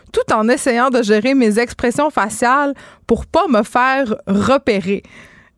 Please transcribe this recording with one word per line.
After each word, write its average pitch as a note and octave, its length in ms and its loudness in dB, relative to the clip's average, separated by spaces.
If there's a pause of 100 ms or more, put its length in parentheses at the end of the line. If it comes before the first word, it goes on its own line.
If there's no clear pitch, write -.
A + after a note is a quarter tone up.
(120)
tout - 200 -2
en A3 160 2
essayant B3+ 420 0
de B3+ 120 2
gérer G#3+ 320 0
mes A3+ 240 2
expressions B3 520 -2
faciales B3+ 640 -2 (340)
pour - 180 0
pas E4+ 220 0
me A3 160 2
faire B3+ 500 0 (140)
repérer. » G3+ 760 0 (560)